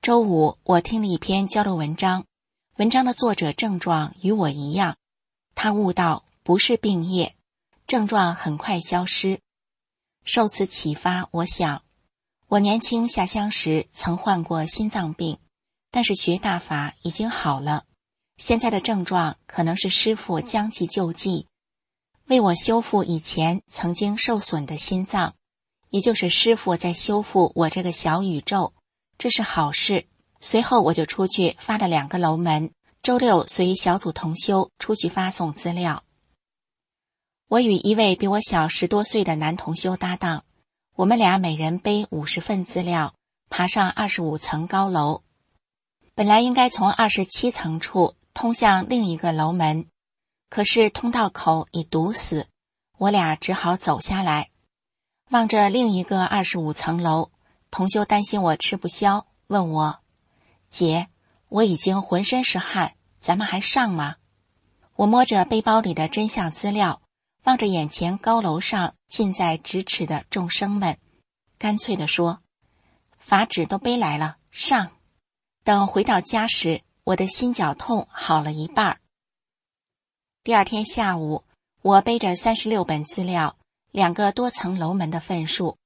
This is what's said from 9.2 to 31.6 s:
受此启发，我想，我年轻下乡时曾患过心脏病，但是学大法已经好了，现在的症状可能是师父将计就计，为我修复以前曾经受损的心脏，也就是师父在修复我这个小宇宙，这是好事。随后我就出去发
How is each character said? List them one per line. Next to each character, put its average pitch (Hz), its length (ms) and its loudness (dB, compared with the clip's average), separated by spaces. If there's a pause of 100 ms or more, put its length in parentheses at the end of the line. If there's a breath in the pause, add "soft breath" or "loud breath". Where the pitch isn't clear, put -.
受 226 240 2
此 202 200 -2
启 - 280 -2
发， 180 380 -4
我 170 120 -2
想， 156 380 -2 (640)
我 202 140 2
年 208 180 2
轻 233 300 0
下 190 180 0
乡 208 240 -2
时 156 400 -2
曾 - 260 -2
患 180 280 -2
过 165 220 -4
心 214 220 0
脏 175 240 -4
病， 165 260 -6 (520)
但 240 140 0
是 208 100 0
学 180 240 0
大 185 220 -4
法 147 420 -6
已 170 80 -6
经 220 180 -4
好 147 300 -2
了， 147 260 -4 (520)
现 233 240 2
在 240 100 0
的 202 100 0
症 196 240 -2
状 170 420 -2
可 - 180 -2
能 165 120 0
是 190 140 -2
师 220 240 2
父 170 260 -4
将 214 300 -2
计 185 160 -4
就 170 260 -2
计， 175 360 -4 (800)
为 262 140 6
我 190 140 4
修 226 260 2
复 208 220 0
以 165 160 -2
前 165 480 -2
曾 - 260 -4
经 208 240 -2
受 233 220 0
损 156 280 -2
的 151 100 -10
心 185 280 0
脏， 180 300 -2 (560)
也 196 100 0
就 226 140 2
是 180 160 0
师 226 240 4
父 185 220 -2
在 175 160 -2
修 208 300 0
复 185 340 2
我 165 120 2
这 180 140 -4
个 180 80 -2
小 165 320 0
宇 175 180 -2
宙， 190 340 -2 (440)
这 247 120 -2
是 226 120 2
好 156 300 -2
事。 - 340 -2 (340)
随 - 200 2
后 233 220 2
我 165 100 4
就 160 140 0
出 190 200 -2
去 185 320 0
发 214 200 -4